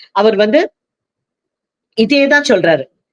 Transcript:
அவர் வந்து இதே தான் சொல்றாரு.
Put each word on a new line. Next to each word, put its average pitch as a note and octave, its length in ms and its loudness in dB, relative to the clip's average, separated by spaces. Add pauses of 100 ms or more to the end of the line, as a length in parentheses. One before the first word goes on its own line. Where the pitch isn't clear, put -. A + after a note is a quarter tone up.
(160)
அவர் G#3 200 0
வந்து G#3+ 240 0 (1400)
இதே C#4 280 0
தான் C#4+ 220 0
சொல்றாரு. E3 360 0 (280)